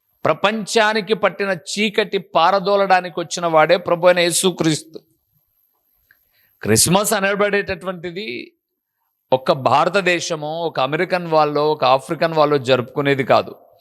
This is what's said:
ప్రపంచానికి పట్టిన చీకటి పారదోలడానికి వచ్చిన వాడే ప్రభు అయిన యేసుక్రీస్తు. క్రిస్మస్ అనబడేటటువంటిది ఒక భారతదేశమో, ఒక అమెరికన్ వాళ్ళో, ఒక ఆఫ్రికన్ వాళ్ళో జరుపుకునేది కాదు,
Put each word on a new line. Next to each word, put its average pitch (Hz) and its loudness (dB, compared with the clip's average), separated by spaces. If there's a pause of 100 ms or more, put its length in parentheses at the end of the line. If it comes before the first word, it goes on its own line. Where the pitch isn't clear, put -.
(260)
ప్రపంచానికి 214 0
పట్టిన 196 -4 (220)
చీకటి 208 -2
పారదోలడానికి 185 0
వచ్చిన 175 -6
వాడే 160 4
ప్రభు 175 0
అయిన 180 4
యేసుక్రీస్తు. 170 -2 (1600)
క్రిస్మస్ 170 2
అనబడేటటువంటిది 190 -4 (800)
ఒక - -2
భారతదేశమో, 165 0
ఒక 156 -6
అమెరికన్ 165 -4
వాళ్ళో, 151 2
ఒక 147 -2
ఆఫ్రికన్ 143 0
వాళ్ళో 147 4
జరుపుకునేది 131 0
కాదు, 113 2 (260)